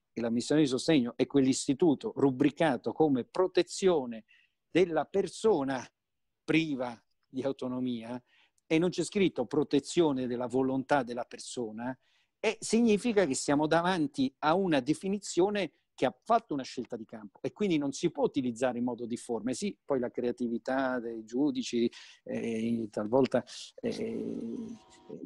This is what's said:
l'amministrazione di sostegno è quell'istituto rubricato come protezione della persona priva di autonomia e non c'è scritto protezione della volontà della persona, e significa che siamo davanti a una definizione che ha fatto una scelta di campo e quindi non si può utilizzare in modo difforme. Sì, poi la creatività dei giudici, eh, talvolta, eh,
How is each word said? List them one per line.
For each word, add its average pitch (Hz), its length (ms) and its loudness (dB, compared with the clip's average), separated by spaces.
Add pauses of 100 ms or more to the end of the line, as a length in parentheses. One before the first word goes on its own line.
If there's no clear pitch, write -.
(140)
l'amministrazione 120 500 2
di 139 40 2
sostegno 127 480 2
è - 120 0
quell'istituto 135 880 2
rubricato 131 760 2
come 139 320 2
protezione 165 1000 0 (460)
della 160 340 2
persona 160 840 0 (560)
priva 139 560 0 (280)
di 127 160 -6
autonomia 127 760 -4 (460)
e 160 140 2
non 180 100 2
c'è 160 140 -2
scritto 160 420 0
protezione 143 800 2
della 123 220 -4
volontà 131 560 0
della 120 220 -8
persona, 120 720 -8 (440)
e 208 200 0
significa 214 680 4
che 131 80 0
siamo 147 320 2
davanti 160 720 2
a 156 160 4
una 180 240 2
definizione 190 920 0 (260)
che 139 60 0
ha 123 180 -2
fatto 226 300 0
una 135 100 -2
scelta 120 320 -10
di 110 80 -8
campo 107 380 -16
e 131 100 -4
quindi 190 260 0
non 143 140 -2
si 170 180 -2
può 269 140 -4
utilizzare 123 540 -2
in 120 80 -2
modo 120 200 -6
difforme. 113 480 -4
Sì, 202 300 -6
poi 139 160 0
la 120 100 -4
creatività 123 880 -4
dei 113 280 -8
giudici, 123 640 -2 (320)
eh, 113 640 -4
talvolta, 117 540 2 (380)
eh, 113 440 -6 (1000)